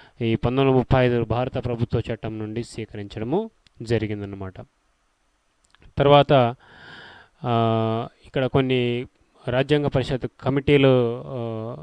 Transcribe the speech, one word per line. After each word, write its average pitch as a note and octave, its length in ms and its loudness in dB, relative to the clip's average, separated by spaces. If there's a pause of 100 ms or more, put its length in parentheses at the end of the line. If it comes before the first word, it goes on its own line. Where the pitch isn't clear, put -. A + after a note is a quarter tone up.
(220)
ఈ A2+ 120 2
పంతొమ్మిది C3 340 2
వందల C3 100 4
ముప్పై B2+ 280 2
ఐదు A#2+ 180 2
భారత B2 400 -4
ప్రభుత్వ A#2+ 340 -4
చట్టం A2 400 -8
నుండి A2 260 -8
స్వీకరించడము A2+ 840 -8 (320)
జరిగిందన్నమాట. G2+ 720 -6 (1400)
తర్వాత, C#3+ 560 6 (920)
ఆ, A2+ 640 0 (180)
ఇక్కడ C3 200 -4
కొన్ని B2+ 600 0 (420)
రాజ్యాంగ C#3 380 0
పరిషత్ C3 400 -2 (160)
కమిటీలు, C3+ 840 2
ఆ, A#2 560 -8